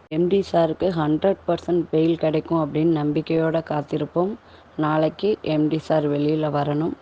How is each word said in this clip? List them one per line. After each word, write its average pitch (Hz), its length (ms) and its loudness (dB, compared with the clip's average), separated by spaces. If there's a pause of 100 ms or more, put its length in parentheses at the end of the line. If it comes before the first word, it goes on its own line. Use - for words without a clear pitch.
எம் 170 200 0
டி 190 240 2
சாருக்கு 165 380 2
ஹண்ட்ரட் 160 580 0
பர்சன்ட் 170 440 0
பெயில் 160 260 2
கிடைக்கும் 156 440 0
அப்படின்னு 156 360 0
நம்பிக்கையோட 160 680 0
காத்திருப்போம். 156 680 -2 (440)
நாளைக்கு 156 640 0
எம் 151 260 0
டி 156 100 0
சார் 151 320 0
வெளியில 151 420 0
வரணும். 147 400 -2 (100)